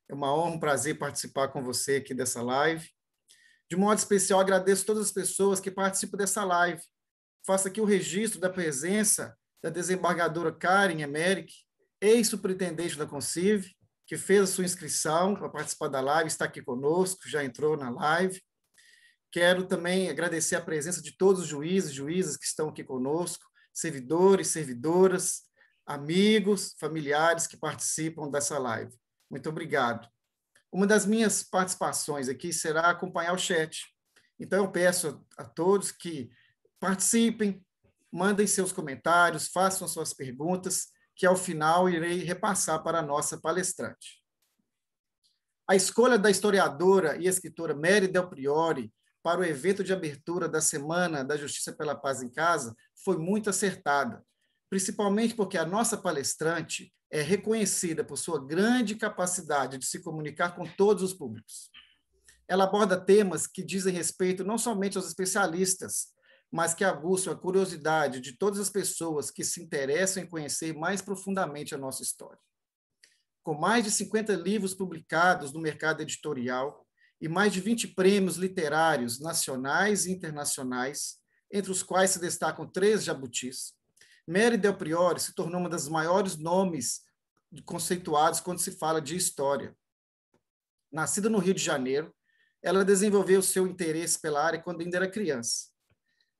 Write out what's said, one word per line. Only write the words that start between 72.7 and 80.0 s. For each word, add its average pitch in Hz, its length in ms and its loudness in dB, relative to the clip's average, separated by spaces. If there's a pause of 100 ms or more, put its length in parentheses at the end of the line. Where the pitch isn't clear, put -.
Com 160 140 -4
mais 202 280 2
de 220 60 -4
cinquenta 214 460 0
livros 190 400 -2
publicados 165 760 0
no 160 80 -8
mercado 156 420 -2
editorial 131 840 -6 (340)
e 165 80 -8
mais 185 260 2
de 185 60 -2
vinte 220 280 -2
prêmios 190 500 4
literários 156 800 0
nacionais 165 840 0